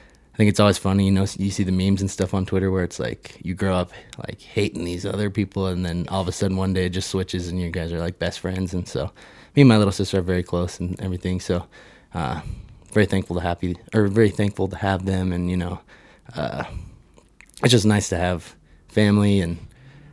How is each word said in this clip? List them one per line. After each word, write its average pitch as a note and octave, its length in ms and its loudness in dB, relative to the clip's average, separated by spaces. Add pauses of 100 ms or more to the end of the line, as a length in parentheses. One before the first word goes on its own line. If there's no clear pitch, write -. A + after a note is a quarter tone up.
(340)
I - 40 -8
think G#2+ 120 6
it's G2+ 100 2
always G#2 200 6
funny, G2 260 2
you G2 60 4
know, G2 120 4
s-, - 160 -4
you G2 120 0
see G2+ 120 -2
the F#2 80 0
memes F#2 300 2
and G2 100 -2
stuff - 220 -2
on F#2 120 0
Twitter F#2+ 260 0
where F#2 120 0
it's - 160 -6
like, - 440 -10
you F2+ 100 -6
grow F#2+ 220 0
up, F2+ 160 -2 (360)
like, - 140 -14
hating - 420 -4
these F2+ 220 -6
other G2+ 240 -2
people, G2 380 -4
and F2+ 180 -2
then E2+ 240 -4
all F#2+ 120 -2
of F2+ 60 -4
a F2+ 40 -2
sudden F#2+ 260 -2
one F#2+ 160 0
day F#2 140 0
it - 20 -2
just F#2 200 -6
switches F#2 380 -4
and F2 140 -6
you E2+ 80 -4
guys E2 240 -6
are, E2 60 -4
like, E2+ 200 -6
best E2+ 200 -4
friends. F#2 340 -4
And F2 140 -6
so C#2 240 -6 (440)
me C#3+ 60 8
and C3 80 12
my A2 80 8
little G2+ 140 4
sister F#2+ 280 -2
are - 40 2
very F2+ 200 0
close F2 360 -4
and F2+ 200 -6
everything. F#2 400 -4
So, F2+ 260 -2 (480)
uh, D#2 280 -4 (500)
very G#2 160 4
thankful F#2+ 280 -2
to F2 60 -2
happy, F2 340 -2 (180)
or G#2+ 140 4
very G#2 220 4
thankful G2+ 380 0
to G2 80 -10
have F#2+ 300 -2
them. F#2 280 0
And, F2 160 -2
you F2+ 80 -2
know, F2 220 -4 (560)
uh, C2+ 280 -6 (1000)
it's A#2 80 4
just G#2+ 160 6
nice G#2 220 2
to F2+ 80 0
have F2+ 380 -2 (320)
family, G#2 520 4
and E2+ 180 -2 (560)